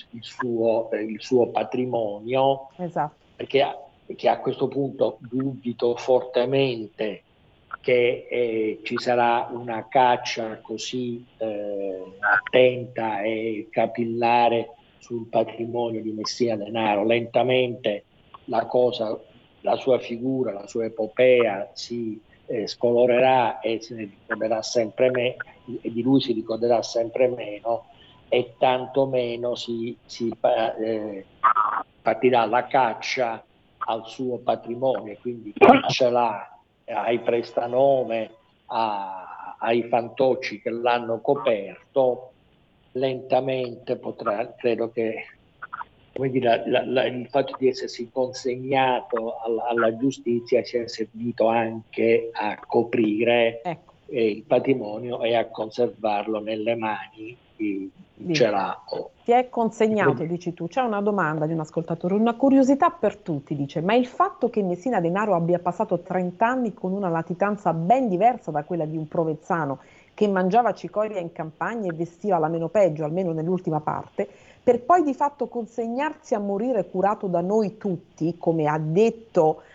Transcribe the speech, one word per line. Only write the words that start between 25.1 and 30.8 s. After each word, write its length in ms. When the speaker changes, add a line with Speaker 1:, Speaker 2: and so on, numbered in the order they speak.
Speaker 1:
me-, 260
e 120
di 100
lui 180
si 120
ricorderà 500
sempre 440
meno, 600
e 280
tantomeno 1000
si, 480
si 340
pa-, 380
eh, 480